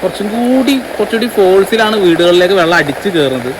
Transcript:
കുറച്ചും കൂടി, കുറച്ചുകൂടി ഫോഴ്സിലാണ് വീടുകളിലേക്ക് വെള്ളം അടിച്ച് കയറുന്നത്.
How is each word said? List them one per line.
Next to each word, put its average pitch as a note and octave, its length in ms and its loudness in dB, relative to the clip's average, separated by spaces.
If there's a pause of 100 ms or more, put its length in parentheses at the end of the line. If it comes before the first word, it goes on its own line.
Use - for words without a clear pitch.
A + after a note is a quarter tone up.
കുറച്ചും F#3 320 -4
കൂടി, B3 420 0 (220)
കുറച്ചുകൂടി A3 300 -2 (100)
ഫോഴ്സിലാണ് G3+ 640 2
വീടുകളിലേക്ക് F3 580 2
വെള്ളം E3+ 200 2
അടിച്ച് D3 340 -4
കയറുന്നത്. C3 440 -2